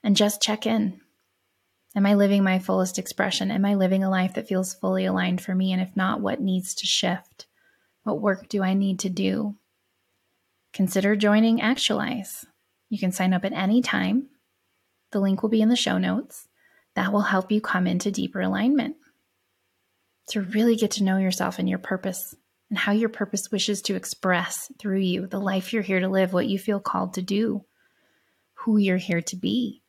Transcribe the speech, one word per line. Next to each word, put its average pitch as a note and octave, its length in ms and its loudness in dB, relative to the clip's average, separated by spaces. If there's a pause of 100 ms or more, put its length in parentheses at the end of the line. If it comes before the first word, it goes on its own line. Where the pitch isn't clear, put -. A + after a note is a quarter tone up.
And G3+ 140 4
just G#3 240 2
check G#3+ 240 -2
in. G#3+ 340 0 (960)
Am G3 100 4
I G3+ 100 6
living G3+ 280 4
my F#3 160 4
fullest F#3 400 0
expression? F#3+ 520 -2
Am F#3+ 120 0
I G3+ 120 2
living F#3+ 280 2
a F#3+ 60 0
life F#3 240 0
that - 160 -6
feels F#3 240 -2
fully F#3+ 320 -2
aligned F#3 340 0
for F#3 160 -4
me? F#3+ 160 2
And F#3 100 0
if F#3 140 -6
not, F#3+ 240 0
what G3 220 -2
needs F#3 340 -2
to - 100 -8
shift? - 640 -4 (560)
What G#3+ 160 -2
work G3 300 -2
do G3+ 120 -2
I F#3+ 120 2
need G3 260 2
to F#3+ 100 -4
do? G3 460 -2 (1160)
Consider G3 420 2
joining G#3+ 460 4
Actualize. - 840 -2 (440)
You G#3 100 -4
can F#3 140 0
sign F#3 200 0
up F3+ 120 0
at G3 80 -4
any G#3 280 2
time. G3+ 460 0 (880)
The G3+ 80 0
link G3 200 0
will G#3+ 60 0
be A3 140 4
in A3 80 4
the A#3+ 80 4
show F#3 200 0
notes. F#3 520 -4 (460)
That G3 180 -2
will G#3 80 2
help F#3+ 300 0
you G#3+ 100 2
come F#3 240 0
into F3+ 240 0
deeper F#3 320 -4
alignment, A3+ 540 0 (1300)
to G#3 120 -4
really G#3+ 340 2
get A3 180 0
to G3+ 100 0
know F#3+ 160 2
yourself F#3 400 0
and F#3 100 0
your F#3 80 -2
purpose - 580 -6 (360)
and G#3 80 -4
how G#3 120 0
your A3 180 2
purpose G3+ 420 -6
wishes G3+ 320 -2
to G#3 100 -2
express - 840 -2
through G3 220 -2
you, F#3 260 0
the G#3 100 -6
life F#3+ 340 -2
you're A3 120 -2
here F#3+ 160 0
to F#3 100 0
live, F#3+ 240 2
what F3+ 140 0
you G3 100 0
feel G3+ 220 -2
called F#3 340 -4
to F#3 80 -4
do, G#3 420 -2 (920)
who G#3+ 220 0
you're F#3+ 200 4
here F3 240 -2
to - 140 -8
be. G#3 540 -4